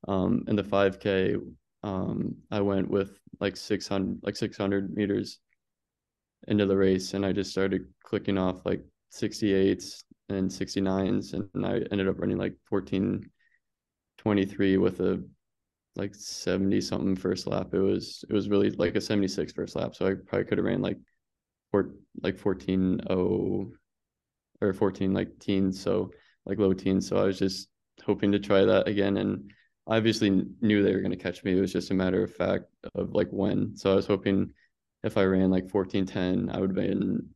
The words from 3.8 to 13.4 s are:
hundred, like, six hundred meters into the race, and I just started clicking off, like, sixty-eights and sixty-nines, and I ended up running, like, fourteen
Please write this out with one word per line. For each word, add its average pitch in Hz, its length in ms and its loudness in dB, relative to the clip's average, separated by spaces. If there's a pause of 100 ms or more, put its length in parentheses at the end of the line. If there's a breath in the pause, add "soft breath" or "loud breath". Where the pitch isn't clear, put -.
hundred, 95 340 -2
like, 101 140 -6
six - 220 -6
hundred 98 360 -2
meters 101 440 -2 (1080)
into 104 180 4
the 95 100 4
race, 95 380 2
and 98 100 -2
I 95 80 0
just 95 180 -2
started 95 360 -2 (180)
clicking 98 320 -2
off, 92 300 0
like, 95 180 -2 (260)
sixty-eights 98 920 0 (240)
and 95 240 -2
sixty-nines, 98 800 -2
and 92 160 -6 (160)
I 98 140 -2 (120)
ended 98 180 0
up 92 100 -2
running, 98 200 -2
like, 95 160 -4 (100)
fourteen 98 680 -4 (880)